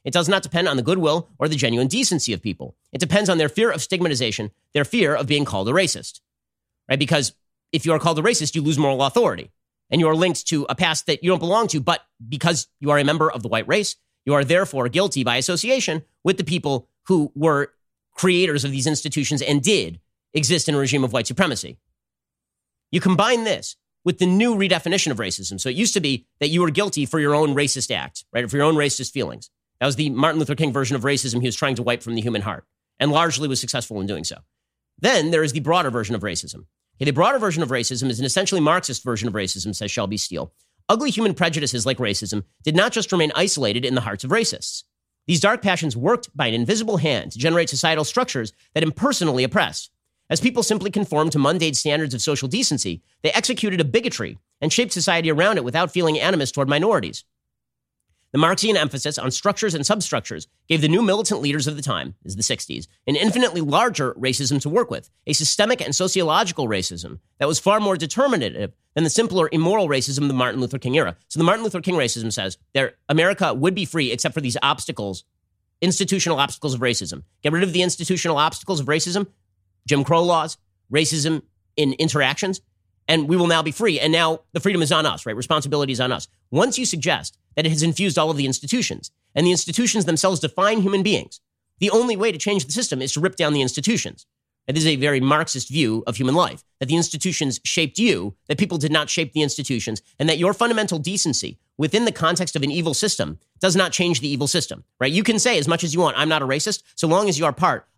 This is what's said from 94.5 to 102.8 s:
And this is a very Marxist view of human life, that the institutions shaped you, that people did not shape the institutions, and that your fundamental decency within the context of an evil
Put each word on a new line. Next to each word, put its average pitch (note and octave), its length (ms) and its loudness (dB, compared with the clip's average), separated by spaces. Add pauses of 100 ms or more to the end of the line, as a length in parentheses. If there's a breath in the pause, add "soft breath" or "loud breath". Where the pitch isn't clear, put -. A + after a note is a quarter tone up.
And C#3 100 -2
this D#3 80 2
is D#3+ 60 4
a D3 40 0
very C#3 240 2
Marxist C3+ 500 0
view A#2+ 360 0
of G#2 100 -4
human C3 200 0
life, - 280 0 (160)
that C3+ 60 -4
the D3 100 2
institutions D#3+ 680 -2
shaped D3+ 320 -2
you, A#2 380 0 (120)
that C#3 120 -2
people F3 180 0
did D3+ 140 0
not D3+ 180 2
shape D#3+ 240 -4
the D#3 80 0
institutions, B2 600 -4 (180 soft breath)
and D#3 100 2
that D#3 80 2
your F3+ 160 2
fundamental A3 460 0
decency D#3+ 580 -4 (200)
within G3 280 0
the A3 60 2
context E3 440 -2
of D3 60 -2
an C#3 100 -2
evil D#3+ 220 -2